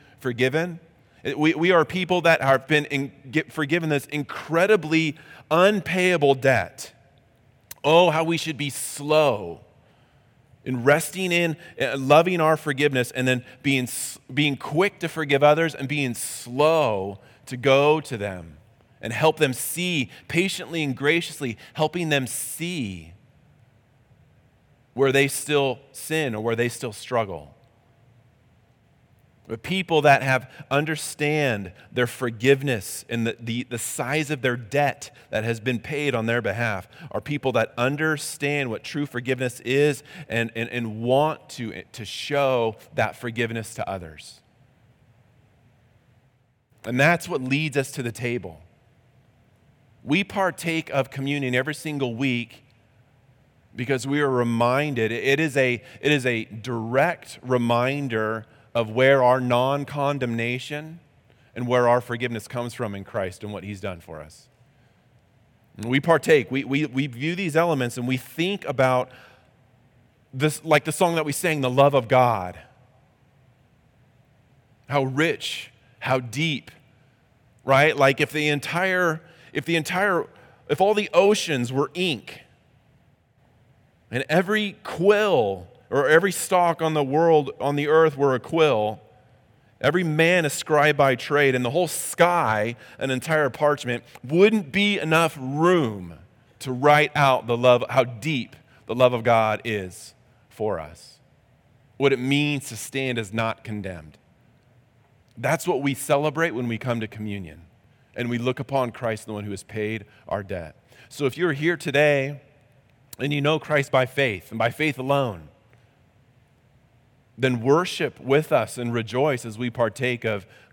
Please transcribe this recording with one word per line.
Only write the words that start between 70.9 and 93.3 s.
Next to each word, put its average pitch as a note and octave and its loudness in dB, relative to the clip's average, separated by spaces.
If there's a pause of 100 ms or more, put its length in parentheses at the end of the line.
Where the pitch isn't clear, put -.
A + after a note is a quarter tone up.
song E3+ 2
that D#3 0
we D3 -4
sang, D#3 -2
the B2+ 0
love C#3 6
of B2 2
God. A2+ 2 (2250)
How C#3 0
rich, C3 -2 (260)
how C3 0
deep, C3+ -4 (920)
right? C3+ 4
Like C#3 4
if D3 0
the D3+ -2
entire, E3+ 0 (320)
if D3+ -4
the E3+ 0
entire, F3+ 0 (400)
if D3+ 0
all G3+ 4
the G#3 -2
oceans E3 2
were C#3 0
ink F3 -4 (1700)
and B2+ -4
every F#3+ 0
quill E3 2 (260)
or C#3 2
every E3+ 6
stalk F3 0
on D#3+ 0
the D3+ 2
world, D3+ 4 (100)
on C#3+ -2
the D3 -2
earth D#3 4
were C3+ 2
a - 0
quill, A2+ 0 (800)
every F3 2
man E3 2
a C#3+ -2
scribe D3+ 2
by C3+ 4
trade, C#3+ 2
and B2+ 0
the A#2+ -2
whole E3 0
sky A#2+ 0 (200)
an C3+ -4
entire C#3+ 0